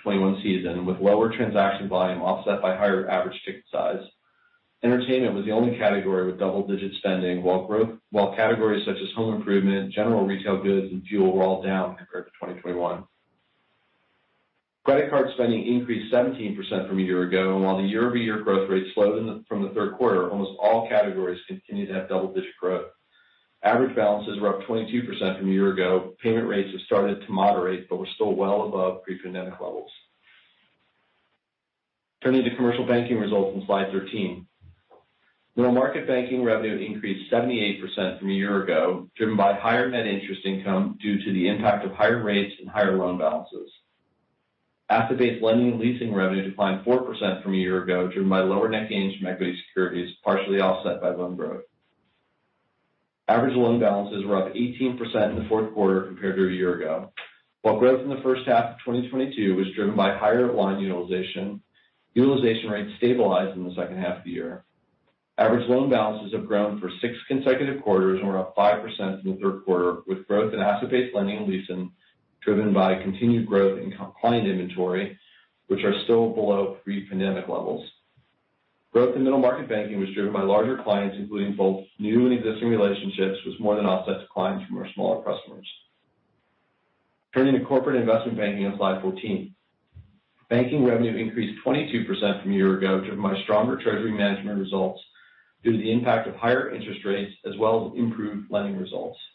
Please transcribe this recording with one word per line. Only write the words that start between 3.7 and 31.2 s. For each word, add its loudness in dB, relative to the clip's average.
size. -2
Entertainment 2
was -4
the -4
only 2
category 2
with -6
double-digit -2
spending, -2
while 2
growth, 0
while 2
categories 2
such -2
as -10
home -2
improvement, 0
general 2
retail -2
goods, 0
and -8
fuel 2
were 4
all 2
down -2
compared -12
to -20
twenty -12
twenty-one. -4
Credit 4
card 2
spending 0
increased -2
seventeen 0
percent -6
from -2
a 2
year 0
ago, 0
and 2
while 2
the 0
year-over-year 0
growth 2
rate 0
slowed 2
in -4
the, -10
from -2
the -4
third -4
quarter, 2
almost -4
all 2
categories 0
continued -8
to -6
have -6
double-digit -4
growth. -2
Average 2
balances 0
were 0
up -12
twenty-two -2
percent -2
from -2
a 2
year 4
ago. 0
Payment 2
rates -2
have -10
started 0
to -10
moderate, 2
but -4
were -8
still 0
well 0
above -2
pre-pandemic -10
levels. -10